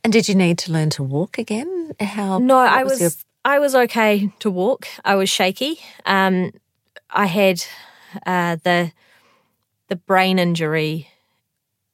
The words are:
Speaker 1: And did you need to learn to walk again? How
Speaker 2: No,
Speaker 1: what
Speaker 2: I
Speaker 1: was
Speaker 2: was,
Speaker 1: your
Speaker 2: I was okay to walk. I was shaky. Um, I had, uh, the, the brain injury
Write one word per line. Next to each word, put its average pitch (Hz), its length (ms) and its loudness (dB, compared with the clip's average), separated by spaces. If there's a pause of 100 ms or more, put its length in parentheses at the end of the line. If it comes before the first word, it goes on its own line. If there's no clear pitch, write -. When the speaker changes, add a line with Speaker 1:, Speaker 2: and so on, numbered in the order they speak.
Speaker 1:
And 233 80 2
did 214 160 2
you 202 80 2
need 175 220 4
to - 140 -6
learn 156 180 0
to 143 120 -6
walk 143 340 -4
again? 302 600 -6
How 196 400 -4
Speaker 2:
No, 254 180 4
Speaker 1:
what 254 160 4
Speaker 2:
I 262 120 2
Speaker 1:
was 269 80 -2
Speaker 2:
was, 262 80 -2
Speaker 1:
your - 100 2 (340)
Speaker 2:
I 285 140 2
was 285 160 2
okay 214 640 2
to 214 120 -2
walk. 185 360 -2 (180)
I 196 120 2
was 190 120 0
shaky. 214 520 -2 (260)
Um, 190 460 0 (580)
I 202 160 0
had, 185 380 0 (600)
uh, 175 380 -2
the, 175 300 0 (960)
the 185 80 -6
brain 185 420 2
injury 160 680 -2 (840)